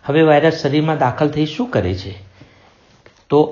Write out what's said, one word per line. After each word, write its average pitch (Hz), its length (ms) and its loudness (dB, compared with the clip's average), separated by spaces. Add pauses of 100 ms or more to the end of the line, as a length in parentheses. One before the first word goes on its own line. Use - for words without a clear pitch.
હવે 151 200 2
વાયરસ 156 360 4
શરીરમાં 151 420 -2
દાખલ 139 300 0
થઈ 151 160 -2
શું - 240 -8
કરે 92 240 -2
છે? - 180 -12 (1120)
તો 143 120 2 (140)